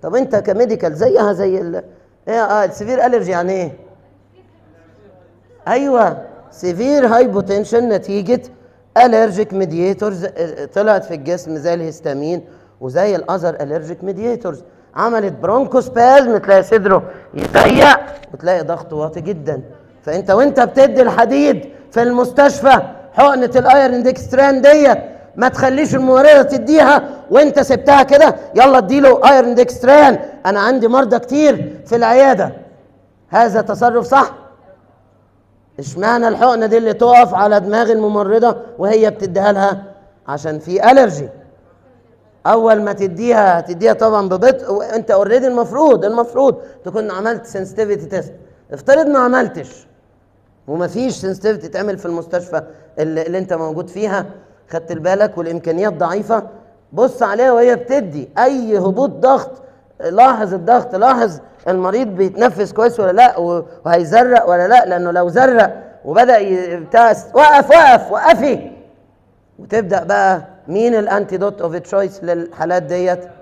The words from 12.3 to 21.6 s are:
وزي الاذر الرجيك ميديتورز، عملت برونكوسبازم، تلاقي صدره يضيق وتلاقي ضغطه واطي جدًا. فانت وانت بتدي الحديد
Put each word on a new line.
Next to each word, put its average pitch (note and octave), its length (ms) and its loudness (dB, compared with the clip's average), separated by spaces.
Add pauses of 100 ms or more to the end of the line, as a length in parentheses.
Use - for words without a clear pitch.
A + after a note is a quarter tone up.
وزي F3 360 -2
الاذر E3 440 -6
الرجيك D#3 440 -10
ميديتورز، F#3+ 600 -8 (300)
عملت G#3+ 380 -4
برونكوسبازم، A#3+ 1040 2
تلاقي G3 260 2
صدره F#3+ 400 0 (320)
يضيق - 680 2 (340)
وتلاقي E3+ 280 -2
ضغطه D#3+ 340 -8
واطي D#3+ 240 -8
جدًا. D3+ 400 -8 (420)
فانت F#3+ 280 -6
وانت C4 300 2
بتدي B3+ 420 4
الحديد B3 680 0 (220)